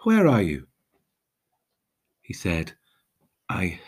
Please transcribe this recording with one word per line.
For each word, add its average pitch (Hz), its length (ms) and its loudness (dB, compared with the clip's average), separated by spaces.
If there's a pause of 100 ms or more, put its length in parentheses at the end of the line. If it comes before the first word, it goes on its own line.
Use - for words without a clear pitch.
"Where 220 240 4
are 120 160 4
you?" 73 240 -4 (1500)
He - 120 -16
said, 82 440 -6 (720)
"I 90 380 -4